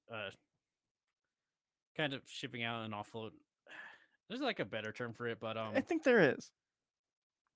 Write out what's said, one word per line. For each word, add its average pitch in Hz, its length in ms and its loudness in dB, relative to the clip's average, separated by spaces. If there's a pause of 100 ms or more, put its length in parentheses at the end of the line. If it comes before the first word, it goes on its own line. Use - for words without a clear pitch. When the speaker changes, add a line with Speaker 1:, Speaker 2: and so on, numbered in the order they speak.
(120)
Speaker 1:
uh, 107 200 -6 (1600)
kind 147 180 0
of 120 140 -8
shipping 123 360 -6
out 117 220 -2
and 107 80 -4
offload. 107 380 -8 (340)
<sighs> - 640 -18
There's, 254 120 -6
like, 240 180 0
a 147 60 0
better 107 260 -4
term 117 220 -4
for 120 140 -4
it, 113 120 -2
but, 110 180 -2
um, 110 180 -2
Speaker 2:
I 262 60 4
think 320 220 -2
there 208 320 8
is. - 160 -12 (1040)